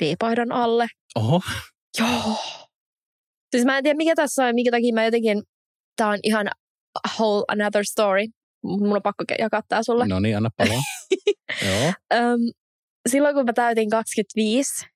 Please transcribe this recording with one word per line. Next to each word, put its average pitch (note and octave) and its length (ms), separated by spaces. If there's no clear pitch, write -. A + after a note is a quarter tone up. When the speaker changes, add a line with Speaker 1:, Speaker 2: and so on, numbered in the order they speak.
Speaker 1:
teepaidan A3+ 520
alle. A#3 340
Speaker 2:
Oho. B2 260
Speaker 1:
Joo. A3+ 380
Siis A#3+ 140
mä C4+ 140
en C4 60
tiedä, D4 120
mikä D#4+ 180
tässä D4 280
on B3 60
ja A#3 60
minkä A#3+ 160
takia A#3+ 240
mä A3 100
jotenkin, A3 380
tää A3 120
on G#3 140
ihan G#3+ 260
a - 40
whole G#3 300
another G#3 360
story. G3+ 400
Mun G3+ 320
on G3 60
pakko G#3 300
ke-, - 60
jakaa A3 300
tää G#3+ 140
sulle. A3+ 240
Speaker 2:
No F#2+ 140
niin, G#2+ 160
anna A2+ 200
palaa. B2 260
Speaker 1:
<laughs> - 420
Speaker 2:
Joo. D3 240
Speaker 1:
Öm, A#3+ 260
silloin C#4+ 260
kun C#4 100
mä A#3 80
täytin A3+ 380
kaksikymmentäviisi, A3 1040